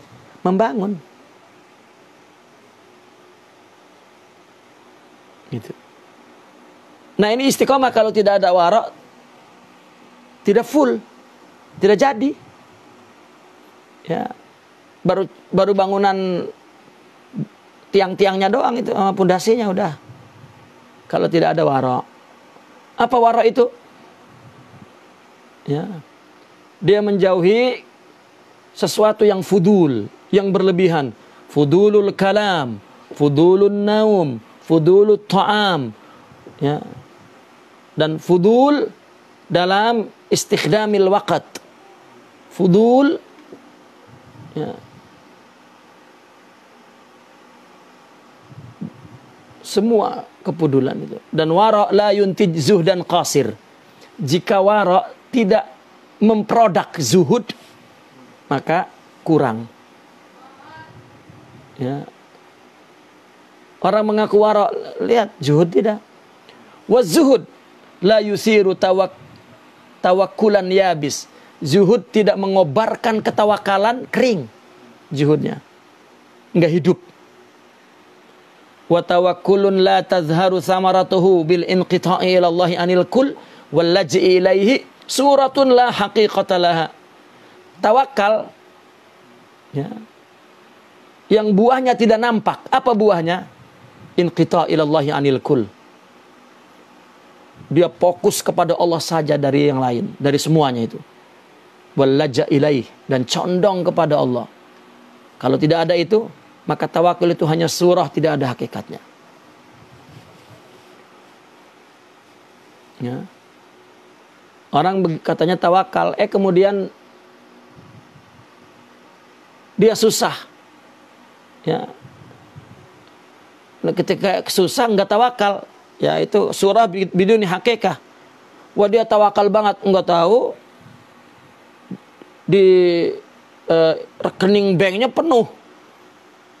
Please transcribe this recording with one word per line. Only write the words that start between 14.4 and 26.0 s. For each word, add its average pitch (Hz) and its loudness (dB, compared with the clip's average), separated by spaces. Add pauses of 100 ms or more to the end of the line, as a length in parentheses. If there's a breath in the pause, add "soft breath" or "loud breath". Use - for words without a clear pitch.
baru, 185 -2 (240)
baru 190 0
bangunan 190 -2 (1400)
tiang-tiangnya 190 0
doang 240 -2
itu, 233 -6
sama 190 0
pondasinya 196 0
udah. 185 -6 (1000)
Kalau 170 -2
tidak 160 0
ada 160 0
warok. 131 -2 (880)
Apa 240 -2
warok 226 2
itu? 233 2 (2000)
Ya. 147 -6 (960)